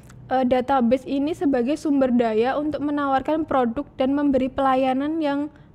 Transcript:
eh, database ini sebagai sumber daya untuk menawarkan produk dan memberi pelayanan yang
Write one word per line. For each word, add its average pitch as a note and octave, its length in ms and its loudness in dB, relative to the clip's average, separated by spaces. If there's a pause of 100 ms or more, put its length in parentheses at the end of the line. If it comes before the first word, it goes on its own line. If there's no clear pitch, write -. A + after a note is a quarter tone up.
(320)
eh, C4 160 2
database B3+ 560 2
ini C#4+ 320 -4
sebagai C4+ 400 0
sumber C4+ 400 0
daya A#3 400 2
untuk D4 240 -4
menawarkan D4 640 0
produk C4 400 0 (160)
dan C4+ 160 2
memberi C4+ 320 2
pelayanan C4+ 720 0
yang D4 320 -2 (220)